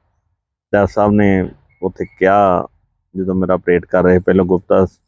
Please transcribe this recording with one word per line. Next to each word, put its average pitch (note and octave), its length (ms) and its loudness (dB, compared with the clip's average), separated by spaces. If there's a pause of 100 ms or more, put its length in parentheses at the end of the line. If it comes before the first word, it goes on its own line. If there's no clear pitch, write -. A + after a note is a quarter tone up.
(720)
ਡਾਕਟਰ G2+ 200 0
ਸਾਹਿਬ G#2 180 0
ਨੇ G2 380 0 (340)
ਉੱਥੇ F#2 220 -8
ਕਿਹਾ, F#2+ 600 0 (500)
ਜਦੋਂ F#2 180 -4
ਮੇਰਾ F#2 180 -2
ਆਪਰੇਟ F2 320 -2
ਕਰ F#2 180 0
ਰਹੇ, F2+ 160 4
ਪਹਿਲਾਂ F#2 260 0
ਗੁਪਤਾ, F#2 420 0 (200)